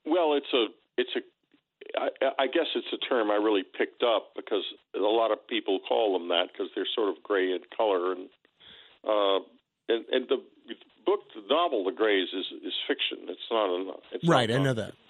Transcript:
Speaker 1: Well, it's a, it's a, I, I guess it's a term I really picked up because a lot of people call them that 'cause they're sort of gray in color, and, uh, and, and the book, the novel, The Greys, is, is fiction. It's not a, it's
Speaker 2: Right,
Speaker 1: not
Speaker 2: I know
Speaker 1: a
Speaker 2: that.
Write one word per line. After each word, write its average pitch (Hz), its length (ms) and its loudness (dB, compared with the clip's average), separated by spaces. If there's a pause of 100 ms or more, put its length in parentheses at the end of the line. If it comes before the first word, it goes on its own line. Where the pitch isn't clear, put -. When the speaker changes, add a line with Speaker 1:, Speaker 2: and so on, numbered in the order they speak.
Speaker 1:
Well, 160 300 2
it's 143 200 -2
a, 117 120 4 (300)
it's 123 200 0
a, - 840 -10
I, 135 80 -2 (360)
I - 20 2
guess 151 200 2 (100)
it's 120 160 -4
a 107 60 -4 (100)
term 110 240 2
I - 20 2
really 104 300 2
picked - 400 -4
up 113 320 0
because 98 260 -4 (320)
a 98 60 -4
lot 110 320 2
of 104 160 -2
people 101 400 -2
call 113 280 2
them 87 120 -6
that 87 280 0
'cause 95 200 -4
they're 95 180 -2
sort 107 140 0
of 92 120 -2
gray 92 300 0
in 90 80 -2 (180)
color, 92 360 2
and, 92 160 -10 (760)
uh, 101 360 2 (480)
and, 113 240 2
and 127 160 0
the 127 120 0 (640)
book, 202 160 2 (140)
the 110 80 -14 (100)
novel, 151 320 2
The 95 60 -2
Greys, 95 420 2
is, 90 140 -6 (180)
is 90 100 -8 (120)
fiction. - 420 -4
It's 90 120 -12 (100)
not 110 160 2
a, 92 260 -4 (200)
it's 139 160 -4
Speaker 2:
Right, 127 200 4
Speaker 1:
not 123 120 0
Speaker 2:
I - 20 0
know 139 80 2
Speaker 1:
a 127 40 0
Speaker 2:
that. 95 180 -8 (180)